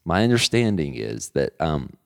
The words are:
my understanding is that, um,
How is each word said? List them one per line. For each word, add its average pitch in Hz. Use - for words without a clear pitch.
my 87
understanding 113
is 55
that, -
um, 76